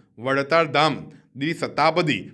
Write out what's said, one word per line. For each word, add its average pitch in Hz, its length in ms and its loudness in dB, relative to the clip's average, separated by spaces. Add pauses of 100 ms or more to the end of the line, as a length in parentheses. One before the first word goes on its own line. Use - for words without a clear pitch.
(180)
વડતાલ 139 480 0
ધામ 143 280 2 (420)
દ્વિશતાબ્દી 147 960 0